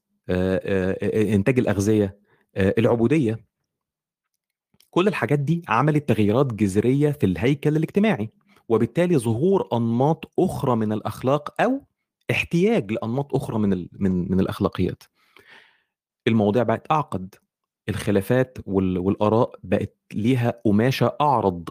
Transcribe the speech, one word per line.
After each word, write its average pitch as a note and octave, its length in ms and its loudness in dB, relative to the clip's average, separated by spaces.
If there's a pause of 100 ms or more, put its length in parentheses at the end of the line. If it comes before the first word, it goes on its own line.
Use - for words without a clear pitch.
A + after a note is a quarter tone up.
(280)
آه، F#2 360 0
آه، F#2+ 340 -2 (340)
آه، - 20 2
إنتاج B2 240 2
الأغذية، G2+ 600 0 (380)
آه، F#2+ 220 2
العبودية. A#2 680 0 (1400)
كل F3+ 180 2
الحاجات C#3+ 300 0
دي D#3 300 -2
عملت C#3+ 400 2
تغييرات G#2+ 460 2
جذرية G#2+ 560 2
في C#3+ 160 -2
الهيكل B2+ 500 0
الاجتماعي، E3 540 0 (380)
وبالتالي D3 500 2
ظهور B2 540 0
أنماط A#2+ 640 0
أخرى C3+ 380 0
من A2 160 -2
الأخلاق B2+ 720 -4
أو C4 180 0 (500)
احتياج E3+ 600 0
لأنماط A#2 420 -4
أخرى B2 240 -4
من G2+ 140 2
ال-، F2+ 200 -4
من، F#2 400 -2
من F#2 80 2
الأخلاقيات. - 640 -2 (1300)
المواضيع A2 340 2
بقت A2 280 -4
أعقد، G2 440 -4 (540)
الخلافات G#2+ 800 0
وال-، F#2+ 320 0
والآراء G#2 520 2 (120)
بقت G2 340 -4 (180)
ليها A#2 500 -2
قماشة A2+ 560 2
أعرض G2+ 500 0